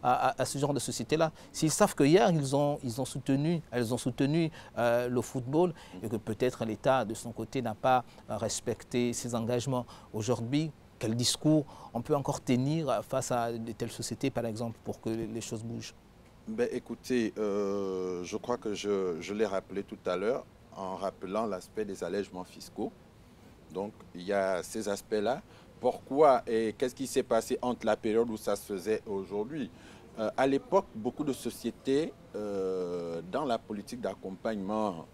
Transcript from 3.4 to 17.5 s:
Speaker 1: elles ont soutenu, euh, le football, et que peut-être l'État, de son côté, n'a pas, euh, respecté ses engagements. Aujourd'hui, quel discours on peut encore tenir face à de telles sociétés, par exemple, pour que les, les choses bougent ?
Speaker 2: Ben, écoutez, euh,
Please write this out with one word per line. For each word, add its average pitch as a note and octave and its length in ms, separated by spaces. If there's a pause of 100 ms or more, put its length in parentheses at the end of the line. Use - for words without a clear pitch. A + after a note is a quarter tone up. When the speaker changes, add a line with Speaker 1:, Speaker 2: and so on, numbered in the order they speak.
Speaker 1:
elles A#2+ 220
ont B2 40
soutenu, D3 540 (260)
euh, A#2+ 300
le B2 140
football, C#3 520 (300)
et A2+ 60
que A2 80
peut-être A2+ 480
l'État, A#2 400
de G#2+ 80
son A#2 180
côté, A2+ 300
n'a A2+ 120
pas, B2+ 300 (260)
euh, A2+ 60
respecté A#2 760
ses A#2 200
engagements. A#2+ 520 (280)
Aujourd'hui, A#2 600 (260)
quel A2+ 160
discours D3 500 (280)
on A#2 80
peut D3 160
encore - 260
tenir C3 600
face C3+ 260
à A#2 220
de A2+ 180
telles A2+ 200
sociétés, - 380
par A#2+ 160
exemple, A2+ 380
pour - 160
que A2+ 100
les, A2+ 180
les A2 140
choses A2 220
bougent ? A#2 320 (540)
Speaker 2:
Ben, A#2 200
écoutez, A#2+ 680
euh, G2 880